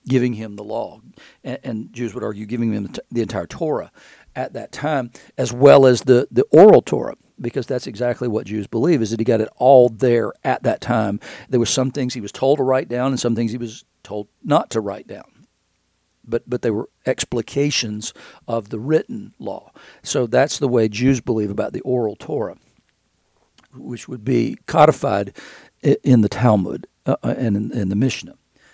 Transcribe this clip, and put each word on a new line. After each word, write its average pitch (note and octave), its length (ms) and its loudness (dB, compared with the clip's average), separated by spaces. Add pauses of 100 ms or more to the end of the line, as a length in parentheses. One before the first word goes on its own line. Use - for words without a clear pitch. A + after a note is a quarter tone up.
giving B2 260 0
him G#2+ 220 -12
the G#2 80 -14
law. G#2+ 380 -8 (400)
And, B2+ 220 -10
and A2+ 280 -10
Jews A2+ 220 -8
would A2+ 80 -10
argue G#2+ 240 -8
giving A#2 260 -2
him G#2 120 -4
the, - 80 -14
t-, - 80 -14 (100)
the A#2+ 120 -2
entire G2 240 -6
Torah C#3 440 -6 (440)
at - 200 -8
that A2 180 -12
time, C#3 380 -4 (260)
as B2 160 -4
well C#3 320 8
as B2+ 180 6
the, B2+ 280 4
the A#2+ 220 2
oral E3+ 280 10
Torah, - 360 -4 (240)
because A#2+ 260 -6
that's B2+ 220 -6
exactly B2 400 -4
what A2 180 -4
Jews G#2 220 -6
believe, B2+ 340 2
is G#2 80 -2
that A2 100 -2
he A2 40 -2
got A2 180 2
it A2 140 -4
all B2+ 340 6
there A2+ 420 0 (120)
at B2+ 180 -2
that A#2 180 -2
time. G#2+ 400 -2 (300)
There B2+ 100 0
were A2+ 60 0
some C3 240 -2
things B2+ 240 -6
he B2 80 -10
was C3 100 -12
told C#3 260 2
to C#3+ 40 0
write C3 260 0
down B2 220 -2
and C3+ 100 -4
some A#2 140 -2
things A2+ 160 -2
he A#2 80 -8
was A2+ 260 -14 (200)
told G#2 240 -10 (160)
not F3+ 260 2
to A2+ 100 -2
write G2+ 280 -8
down. G2+ 160 -16 (1000)
But, A#2 240 -6
but B2 140 -6
they A#2+ 80 0
were G#2+ 180 -4 (160)
explications A#2+ 1080 -6 (320)
of A#2 220 -6
the A2+ 100 -8
written A#2+ 640 -4
law. - 320 -12 (320)
So B2+ 240 -2
that's B2+ 320 0
the C#3+ 80 0
way A#2 200 2
Jews A#2+ 320 0
believe A2 300 -2
about G#2 220 -6
the - 80 -8
oral A#2+ 340 -4
Torah, G#2+ 440 -8 (1160)
which B2+ 320 -14
would A#2+ 180 -12
be A#2 320 0 (100)
codified C3 720 2 (480)
i-, C#3+ 200 2
in B2+ 160 6
the G#2 80 4
Talmud, G#2 580 0 (200)
uh, C3+ 180 0
uh, A#2+ 120 -2
and G#2+ 200 -2
in, G#2+ 160 -6
in G2+ 160 -4
the G2 80 -2
Mishnah. A2 400 -4 (380)